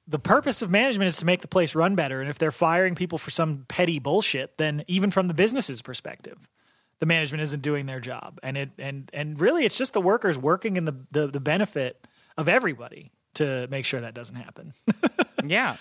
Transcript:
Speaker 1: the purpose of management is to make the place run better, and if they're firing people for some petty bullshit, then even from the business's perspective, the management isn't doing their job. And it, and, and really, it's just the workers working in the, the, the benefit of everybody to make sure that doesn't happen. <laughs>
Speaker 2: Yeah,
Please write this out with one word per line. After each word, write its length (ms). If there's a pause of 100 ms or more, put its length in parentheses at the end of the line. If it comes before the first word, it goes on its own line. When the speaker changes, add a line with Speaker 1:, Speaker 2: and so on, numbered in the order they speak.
Speaker 1:
the 140
purpose 420
of 80
management 380
is 120
to 60
make 160
the 60
place 280
run 200
better, 240
and 100
if 80
they're 140
firing 420
people 240
for 140
some 380
petty 300
bullshit, 580
then 320
even 220
from 180
the 40
business's 480
perspective, 680 (500)
the 60
management 360
isn't 200
doing 240
their 160
job. 420
And 140
it, 200
and, 360
and 260
really, 240
it's 140
just 160
the 80
workers 360
working 380
in 80
the, 120 (160)
the, 160
the 120
benefit 640 (320)
of 120
everybody 640 (220)
to 360
make 140
sure 160
that 120
doesn't 220
happen. 440
<laughs> 40 (640)
Speaker 2:
Yeah, 360